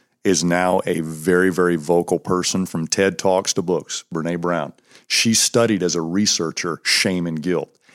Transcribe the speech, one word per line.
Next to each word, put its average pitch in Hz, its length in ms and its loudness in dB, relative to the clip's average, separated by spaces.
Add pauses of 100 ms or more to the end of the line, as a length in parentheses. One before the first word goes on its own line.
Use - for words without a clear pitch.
(240)
is 92 200 2
now 90 420 2
a 87 140 -2
very, 80 500 2
very 87 280 2
vocal 85 420 0
person 92 460 -2
from 82 200 -6
ted 95 320 0
Talks 92 360 0
to 98 80 -4
books, 82 420 -4 (100)
Brene 85 280 -2
Brown. 85 320 -2 (340)
She - 260 2
studied 110 480 2
as 87 140 0
a 85 60 -2
researcher 85 840 -2
shame 90 440 0
and 80 140 -6
guilt 82 340 -4 (200)